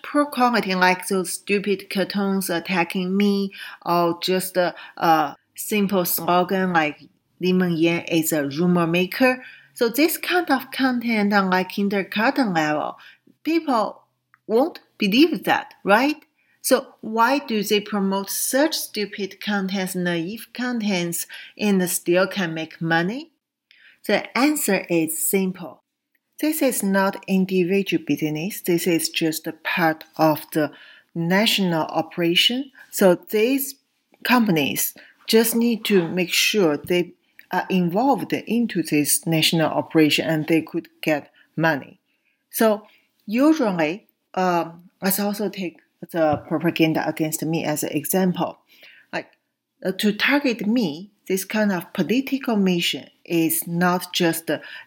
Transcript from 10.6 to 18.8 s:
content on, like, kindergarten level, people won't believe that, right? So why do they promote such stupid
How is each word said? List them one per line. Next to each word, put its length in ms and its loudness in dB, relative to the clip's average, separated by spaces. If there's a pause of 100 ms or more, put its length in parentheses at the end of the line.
content 600 0
on, 180 4
like, 200 2
kindergarten 840 0
level, 460 -2 (440)
people 600 -2 (440)
won't 340 0 (180)
believe 460 4
that, 380 0
right? 340 4 (440)
So 400 0
why 380 2
do 260 -2
they 160 2
promote 500 -2
such 460 0
stupid 640 -6